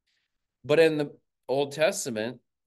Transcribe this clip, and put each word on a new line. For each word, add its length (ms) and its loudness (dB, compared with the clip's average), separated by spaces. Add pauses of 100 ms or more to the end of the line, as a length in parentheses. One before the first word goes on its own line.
(640)
But 160 2
in 180 4
the 140 -4 (360)
Old 240 -2
Testament, 680 -4 (280)